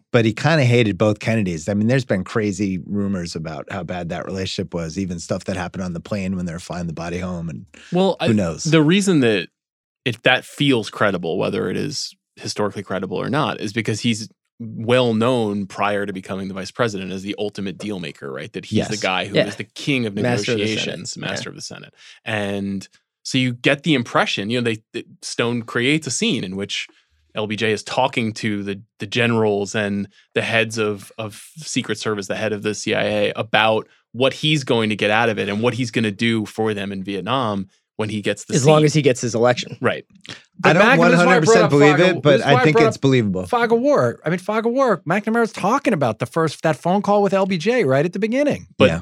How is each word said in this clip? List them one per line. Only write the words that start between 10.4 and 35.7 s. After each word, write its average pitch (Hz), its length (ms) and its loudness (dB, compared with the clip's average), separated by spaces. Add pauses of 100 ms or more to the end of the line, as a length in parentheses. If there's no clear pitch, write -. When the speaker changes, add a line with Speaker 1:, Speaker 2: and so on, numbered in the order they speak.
Speaker 2:
feels 131 460 0
credible, 95 480 -2
whether 101 320 -2
it 98 60 -4
is 98 380 -6 (220)
historically 104 460 -6
credible 95 360 -4
or 98 120 -4
not, 123 300 -2
is 104 120 -6
because 110 280 -2
he's 110 280 -2 (300)
well 117 560 0
known 110 520 0
prior 101 380 -2
to 98 80 -8
becoming 95 360 -8
the 95 60 -10
vice 95 160 -10
president 98 420 -4
as 95 100 -8
the 101 160 -6
ultimate 98 400 -6
deal 101 200 -8
maker, 69 320 -10
right? 69 220 -12
That 90 140 -10
he's 101 220 -2
the 110 60 -4
Speaker 1:
Yes. 101 80 -6
Speaker 2:
guy 92 240 -2
who 104 100 -4
Speaker 3:
Yeah. 151 100 2
Speaker 2:
is - 100 -10
the 107 80 -10
king 131 400 -4
of 104 100 -6
Speaker 3:
Master 117 380 -2
of 110 60 -2
the 101 60 -2
Speaker 2:
negotiations, - 480 -6
Speaker 3:
Senate. - 140 -10
Speaker 2:
master - 220 -8
Speaker 3:
Yeah. - 20 -10
Speaker 2:
of - 60 -20
the - 60 -16
Senate. - 320 -18 (320)
And 101 600 -4 (360)
so - 140 -2
you 127 160 0
get 143 300 0
the 160 100 2
impression, 120 560 -2
you 123 100 0
know, 120 100 -2
they, 107 120 -6 (100)
they, 117 120 -10 (180)
Stone 120 400 -2
creates 131 440 -2
a 127 40 -6
scene 123 340 -2
in 95 120 -8
which - 320 -8 (460)
L 107 120 -4
B 107 100 -6
J 110 160 -2
is 101 100 -4
talking 127 520 -2
to 104 280 -4
the, 98 180 -6 (180)
the 107 80 -8
generals 110 680 0
and 101 340 -2 (260)
the 113 80 0
heads 113 360 0
of, 104 400 -4
of 107 240 -10 (140)
Secret 123 420 -4
Service, 104 280 -4
the 98 100 -4
head 107 160 -2
of 104 100 -6
the 107 120 -2
C 107 200 -4
I 107 100 0
A, 104 320 0
about 110 500 2 (260)
what 127 220 2
he's 156 300 0
going 113 260 2
to 104 60 0
get 104 140 2
out 113 180 4
of 104 100 -2
it 104 100 -2
and 104 140 -2
what 120 120 0